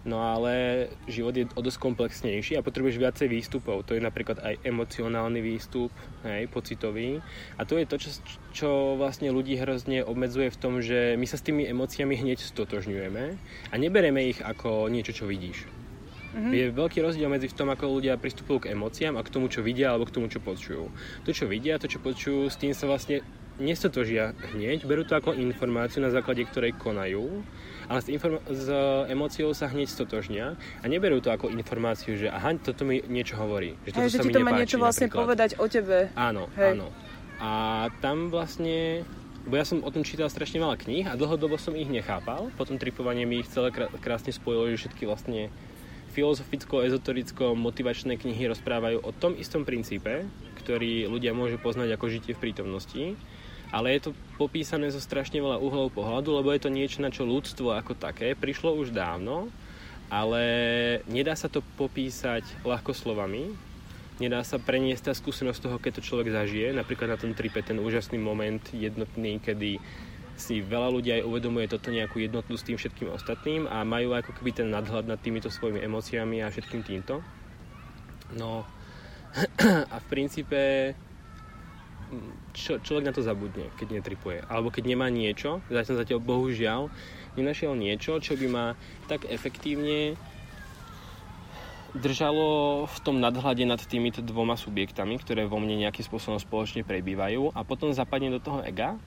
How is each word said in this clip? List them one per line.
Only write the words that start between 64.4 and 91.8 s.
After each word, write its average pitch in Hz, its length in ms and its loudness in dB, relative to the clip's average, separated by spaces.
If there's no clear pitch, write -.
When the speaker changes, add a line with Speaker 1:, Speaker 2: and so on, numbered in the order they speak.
Speaker 1:
sa 127 160 -2
preniesť 131 480 2
tá 135 40 2
skúsenosť 131 460 -2
toho, 123 220 -2
keď - 160 0
to - 80 -8
človek 117 240 2
zažije, 107 400 2
napríklad 123 400 -2
na 113 80 0
tom 113 160 -2
tripe 110 260 -2
ten 107 220 -2
úžasný 113 400 0
moment 107 480 0
jednotný, 107 720 -2
kedy 104 400 -2
si 110 280 -2
veľa 120 280 0
ľudí 123 220 2
aj 117 140 4
uvedomuje 117 400 0
toto 110 240 -2
nejakú 113 280 0
jednotnú 110 360 -2
s 110 120 -6
tým 123 80 -2
všetkým - 340 -4
ostatným 151 580 -2
a 110 160 -2
majú 117 320 2
ako 120 200 -2
keby - 180 -2
ten 117 140 0
nadhľad 107 400 0
nad 113 120 -2
týmito 113 320 -2
svojimi 110 300 -2
emóciami 113 600 -2
a 107 80 -2
všetkým 110 340 -6
týmto. 107 380 -4
No 113 320 -4
<clears throat> - 280 2
a - 100 -10
v 113 140 -8
princípe 135 840 2
čo, - 260 -2
človek 147 280 0
na 135 80 0
to 135 80 0
zabudne, 101 560 -2
keď 110 180 -6
netripuje. 95 500 -4
Alebo 113 240 0
keď 113 180 -2
nemá 127 220 4
niečo, 120 560 0
zatiaľ, 120 360 2
zatiaľ 117 180 2
bohužiaľ 123 640 2
nenašiel 143 400 0
niečo, 107 440 0
čo 156 160 -2
by 135 120 0
ma 123 200 2
tak 147 200 -4
efektívne 147 920 -2